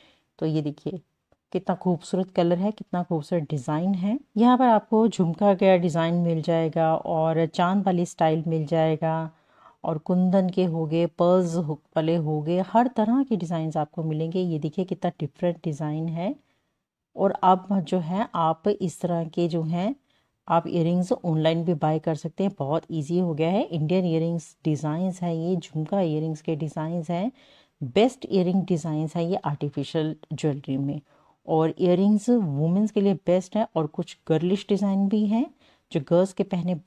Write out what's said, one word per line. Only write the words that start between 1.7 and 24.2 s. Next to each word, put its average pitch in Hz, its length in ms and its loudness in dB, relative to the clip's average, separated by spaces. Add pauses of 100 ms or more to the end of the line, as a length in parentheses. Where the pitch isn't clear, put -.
खूबसूरत 180 560 -2
कलर 175 260 2
है, 202 140 -2
कितना - 320 -6
खूबसूरत 165 460 -2
डिज़ाइन 156 460 -2
है। 202 240 -2 (180)
यहाँ 247 200 6
पर 254 100 4
आपको 220 400 4
झुमका 190 460 2
का 190 240 6
डिज़ाइन 170 380 0
मिल 170 260 0
जाएगा 160 540 2
और 160 500 0
चांद 185 400 0
वाली 175 200 2
स्टाइल 160 420 0
मिल 160 180 -2
जाएगा 160 640 0 (520)
और 165 140 -4
कुंदन 185 520 2
के 185 160 0
हो 165 200 -2
गए, 165 200 2
पर्ल्स 175 500 2
हो, 147 180 -2 (220)
वाले 160 200 0
हो 156 260 -2
गए, 170 180 -2
हर 233 280 2
तरह 240 360 2
के 233 120 -2
डिज़ाइंस 160 420 -4
आपको 156 260 -4
मिलेंगे। 160 380 -2
ये 165 180 -2
देखिए 160 260 -4
कितना 175 340 -4
डिफरेंट 170 440 -4
डिज़ाइन 156 460 -4
है। 175 260 -6 (800)
और 196 160 0 (120)
अब 185 360 4
जो 180 200 -2
है 185 360 -4
आप 160 320 0
इस 196 340 -2
तरह 170 240 -2
के 175 220 -2
जो 165 160 -2
हैं 175 320 -2 (520)
आप 165 200 0
इयररिंग्स 175 440 0
ऑनलाइन 160 520 0
भी 175 100 0
बाय 156 260 0
कर 160 160 -2
सकते 165 280 -6
हैं, 196 160 0
बहुत 147 320 -2
ईजी 165 280 -2
हो 175 140 0
गया 156 160 0
है। 208 140 0
इंडियन 170 420 -2
इयररिंग्स 165 500 -2 (100)